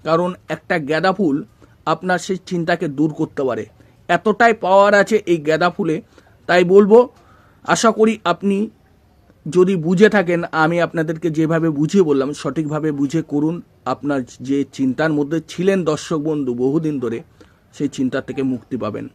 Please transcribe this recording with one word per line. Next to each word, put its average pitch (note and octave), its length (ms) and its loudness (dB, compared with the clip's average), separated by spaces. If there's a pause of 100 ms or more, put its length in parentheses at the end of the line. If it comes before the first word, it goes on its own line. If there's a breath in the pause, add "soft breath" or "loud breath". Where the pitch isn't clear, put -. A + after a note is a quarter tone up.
কারণ E3+ 240 0 (240)
একটা F3+ 220 -4 (140)
গাঁদা D#3+ 280 0
ফুল D#3 180 0 (560 soft breath)
আপনার F3+ 340 -2
সেই F#3+ 120 -4 (120)
চিন্তাকে E3+ 360 -2 (120)
দূর D#3 200 2
করতে D3 300 -4
পারে, A2 160 -4 (440 soft breath)
এতটাই G#3+ 460 2 (100)
পাওয়ার G3 280 6 (100)
আছে G#3+ 140 0 (160)
এই E3+ 60 2 (100)
গাঁদা D#3+ 260 2
ফুলে। D#3+ 220 -4 (520 soft breath)
তাই F3+ 140 4 (120)
বলবো, G#3 240 8 (640 soft breath)
আশা G3 340 2
করি A3 160 4 (180)
আপনি G3 240 -2 (920)
যদি F3+ 280 2 (120)
বুঝে F#3 300 6
থাকেন, F3 240 0 (240)
আমি E3+ 120 0 (100)
আপনাদেরকে E3 420 -4 (100)
যেভাবে D#3+ 300 0 (100)
বুঝিয়ে E3 300 4
বললাম, C3+ 200 2 (140)
সঠিকভাবে D3+ 480 -4 (100)
বুঝে C#3+ 200 0 (120)
করুন। D3 220 -2 (380)
আপনার C#3 280 -4 (280)
যে C#3 100 0 (180)
চিন্তার C3+ 420 -2
মধ্যে D3 200 -4 (120)
ছিলেন, F#3+ 280 0 (120)
দর্শক D#3 380 -4
বন্ধু, C#3+ 240 -4 (100)
বহুদিন D3+ 320 -2 (100)
ধরে, A2+ 140 -6 (580 soft breath)
সেই C#3+ 200 -4
চিন্তা C3 300 -2
থেকে C3+ 160 -8 (100)
মুক্তি B2 300 -8
পাবেন। A2+ 220 -8 (100)